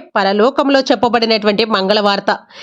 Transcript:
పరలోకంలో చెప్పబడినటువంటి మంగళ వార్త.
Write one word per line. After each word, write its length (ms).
పరలోకంలో 640
చెప్పబడినటువంటి 840
మంగళ 340
వార్త. 380